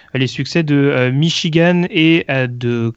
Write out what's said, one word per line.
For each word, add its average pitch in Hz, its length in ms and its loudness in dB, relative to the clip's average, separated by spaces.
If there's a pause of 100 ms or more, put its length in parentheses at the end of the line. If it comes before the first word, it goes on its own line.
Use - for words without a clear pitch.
(140)
les 131 140 0
succès 147 340 -4
de, 147 140 0
euh, 135 360 2
Michigan 165 760 0
et, 165 400 2
euh, 135 160 -2
de 120 520 -4